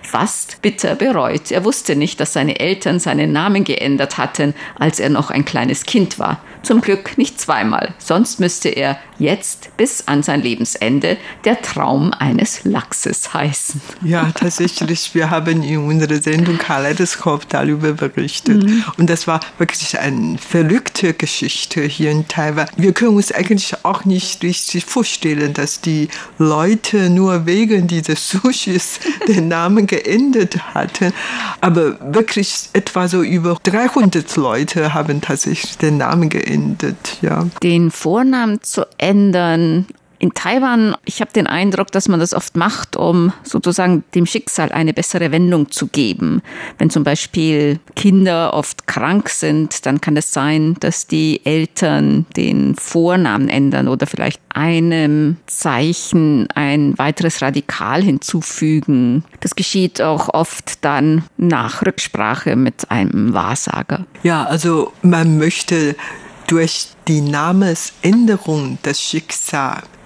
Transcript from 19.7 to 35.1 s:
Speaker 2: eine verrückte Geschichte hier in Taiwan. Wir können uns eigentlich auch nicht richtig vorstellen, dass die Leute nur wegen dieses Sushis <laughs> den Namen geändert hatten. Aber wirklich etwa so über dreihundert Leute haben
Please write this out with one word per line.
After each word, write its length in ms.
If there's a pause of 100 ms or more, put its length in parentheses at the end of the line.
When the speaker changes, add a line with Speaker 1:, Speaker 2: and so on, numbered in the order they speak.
Speaker 2:
eine 380
verrückte 760
Geschichte 720
hier 280
in 160
Taiwan. 480
Wir 180
können 220
uns 160
eigentlich 420 (100)
auch 200
nicht 400
richtig 400
vorstellen, 680
dass 260
die 300 (300)
Leute 720
nur 360
wegen 420
dieses 420
Sushis 720 (140)
<laughs> 160
den 180
Namen 400
geändert 680 (160)
hatten. 400 (480)
Aber 520
wirklich 600
etwa 340
so 140
über 420
dreihundert 720
Leute 580
haben 280